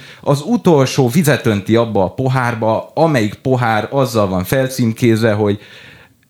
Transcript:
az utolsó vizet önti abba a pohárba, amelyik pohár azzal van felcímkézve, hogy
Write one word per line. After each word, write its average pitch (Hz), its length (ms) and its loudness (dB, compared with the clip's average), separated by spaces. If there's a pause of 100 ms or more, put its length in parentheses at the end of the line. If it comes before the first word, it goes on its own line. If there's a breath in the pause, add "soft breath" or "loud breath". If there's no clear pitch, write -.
(220 loud breath)
az 139 240 0
utolsó 147 640 2
vizet 139 360 0
önti 104 300 0
abba 110 280 0
a 90 100 -2
pohárba, 120 800 -2
amelyik 131 400 0
pohár 113 580 -2
azzal 117 360 0
van 92 160 -2
felcímkézve, 117 880 0
hogy 104 260 0 (720 loud breath)